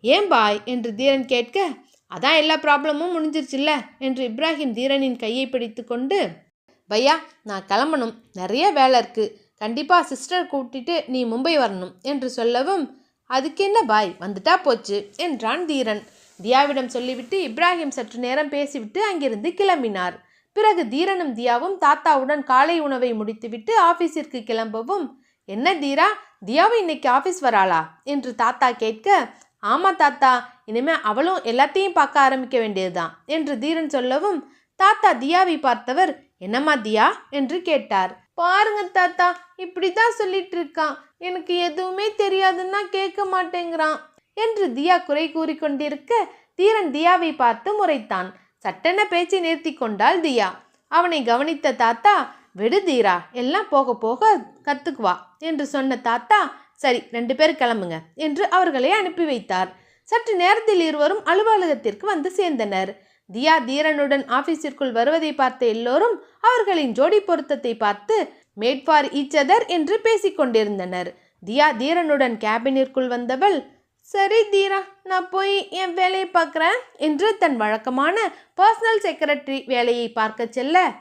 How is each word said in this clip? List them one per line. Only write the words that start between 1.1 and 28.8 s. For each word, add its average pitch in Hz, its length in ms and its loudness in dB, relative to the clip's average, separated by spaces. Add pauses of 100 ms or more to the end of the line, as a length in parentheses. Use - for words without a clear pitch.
கேட்க, 254 400 -2 (440)
"அதான் 269 280 2
எல்லா 311 200 2
ப்ராப்ளமும் 302 560 0
முடிஞ்சிருச்சுல்ல" 302 580 -2 (260)
என்று 262 260 -4
இப்ராஹிம் 277 500 -4
தீரனின் 262 460 -2
கையை 233 260 -4
பிடித்து 240 380 -6
கொண்டு, 269 340 -2 (720)
"பையா, 254 240 2 (300)
நான் 196 240 -10
கிளம்பணும், 254 480 0 (180)
நிறைய 190 380 -2
வேலை 262 260 6
இருக்கு, 220 280 -2 (340)
கண்டிப்பா 285 440 0
சிஸ்டர் 349 460 -6
கூட்டிட்டு 269 460 -6 (100)
நீ 254 200 -4
மும்பை 262 300 -2
வரணும்" 202 460 -2
என்று 262 280 -6
சொல்லவும், 254 540 -2 (460)
"அதுக்கு 277 340 -2
என்ன 415 180 2
பாய், 214 360 2
வந்துட்டா 196 380 0
போச்சு" 233 400 0 (200)
என்றான் 285 500 -4
தீரன். 240 340 -2 (400)
தியாவிடம் 262 500 0
சொல்லிவிட்டு 247 520 -6
இப்ராஹிம் 311 520 0
சற்று 233 240 -10
நேரம் 262 320 -2
பேசிவிட்டு 285 520 -6
அங்கிருந்து 285 480 -2
கிளம்பினார். 240 680 -2 (400)
பிறகு 403 320 4
தீரனும் 339 460 -2
தியாவும் 240 440 0
தாத்தாவுடன் 294 680 2
காலை 285 360 4
உணவை 262 320 -2
முடித்துவிட்டு 220 680 -8
ஆபீஸிற்கு 330 640 0
கிளம்பவும், 226 640 -4 (420)
"என்ன 254 280 0
தீரா, 285 320 2 (340)
தியாவும் 349 380 2
இன்னைக்கு 320 300 -2
ஆபீஸ் 339 300 0
வராளா?" 190 400 2 (240)
என்று 262 300 -6
தாத்தா 240 400 0
கேட்க, 226 420 0 (460)